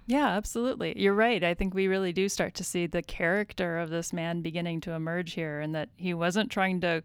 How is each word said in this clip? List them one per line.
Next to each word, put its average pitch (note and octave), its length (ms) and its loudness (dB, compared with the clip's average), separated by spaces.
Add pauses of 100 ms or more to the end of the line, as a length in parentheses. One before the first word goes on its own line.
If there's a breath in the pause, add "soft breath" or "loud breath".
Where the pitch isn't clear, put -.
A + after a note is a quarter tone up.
Yeah, C#4 220 4
absolutely. G#3 720 -2
You're G3 140 6
right. A3 300 4
I F3 100 2
think F#3 200 -2
we F#3+ 120 2
really F#3+ 260 2
do F#3+ 160 2
start E3 260 -2
to F#3 100 -8
see F3 240 -2
the F3 140 -2
character F3+ 760 -2
of E3+ 120 -4
this E3+ 220 -4
man E3+ 280 -2
beginning E3 400 -4
to E3+ 140 -8
emerge E3 400 -4
here, D3+ 260 -4
and D3+ 160 -4
that D3+ 180 -4
he F3+ 180 -4
wasn't F3 380 0
trying F#3+ 300 2
to E3 240 0